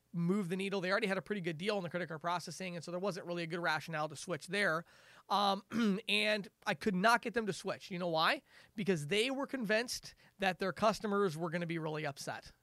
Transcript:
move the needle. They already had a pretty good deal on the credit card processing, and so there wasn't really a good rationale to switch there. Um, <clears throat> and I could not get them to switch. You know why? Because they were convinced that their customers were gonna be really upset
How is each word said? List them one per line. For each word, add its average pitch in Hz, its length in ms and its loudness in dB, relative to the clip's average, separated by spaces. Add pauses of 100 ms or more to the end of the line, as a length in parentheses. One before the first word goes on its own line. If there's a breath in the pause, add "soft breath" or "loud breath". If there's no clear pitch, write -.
(140)
move 175 340 2
the 180 80 -2
needle. 196 240 -2
They 180 120 0
already 208 160 2
had 190 100 0
a 185 40 -2
pretty 208 200 -4
good 165 160 -2
deal 208 180 0
on 196 80 -2
the 170 60 -4
credit 175 180 -4
card 156 140 -8
processing, 175 560 -4
and 151 60 -8
so - 60 -10
there 175 120 -4
wasn't 190 240 -2
really 175 180 -4
a 165 40 -4
good 175 120 -4
rationale 156 480 0
to 147 80 -8
switch 160 320 -6
there. 175 380 0 (440 loud breath)
Um, 202 420 2
<clears throat> 220 360 2
and 208 400 2 (180)
I 208 80 2
could 196 220 0
not 220 260 6
get 220 120 -4
them 226 140 0
to 185 60 -2
switch. - 380 -6
You 180 80 -4
know 180 80 -2
why? 170 360 4 (340 loud breath)
Because 170 300 2
they 208 220 2
were 269 180 -2
convinced 233 680 -2 (240 soft breath)
that 185 200 0
their 190 120 0
customers 202 680 2
were 170 120 -2
gonna 175 160 -2
be 165 140 -2
really 156 260 -2
upset - 440 -6 (140)